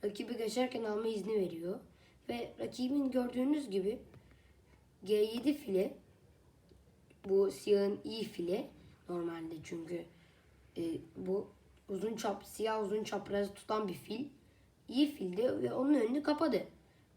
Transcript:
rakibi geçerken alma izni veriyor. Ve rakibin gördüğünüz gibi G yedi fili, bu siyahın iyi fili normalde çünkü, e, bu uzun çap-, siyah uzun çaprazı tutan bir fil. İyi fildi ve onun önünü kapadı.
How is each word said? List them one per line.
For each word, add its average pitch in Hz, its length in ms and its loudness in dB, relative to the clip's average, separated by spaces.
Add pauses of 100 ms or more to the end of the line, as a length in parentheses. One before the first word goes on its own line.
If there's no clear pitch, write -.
rakibi 220 320 -2
geçerken 226 480 0
alma 214 240 0
izni 214 260 -2
veriyor. 175 460 0 (480)
Ve 240 320 -4
rakibin 254 500 0
gördüğünüz 254 600 2
gibi 196 280 0 (1040)
G 202 100 4
yedi 233 400 2
fili, 202 400 0 (1300)
bu 196 220 6
siyahın 202 540 2
iyi 220 200 -4
fili 185 420 -2 (420)
normalde 165 460 -4 (100)
çünkü, 170 400 -8 (720)
e, 170 60 -4 (340)
bu 190 340 -2 (380)
uzun 202 280 -2
çap-, - 280 -4
siyah 220 380 -2
uzun 208 220 0
çaprazı 202 500 -2
tutan 214 340 -2
bir 175 60 -4
fil. 220 340 -6 (600)
İyi 285 260 4
fildi 208 480 0
ve - 100 0
onun 277 220 4
önünü 254 280 4
kapadı. 294 400 2 (540)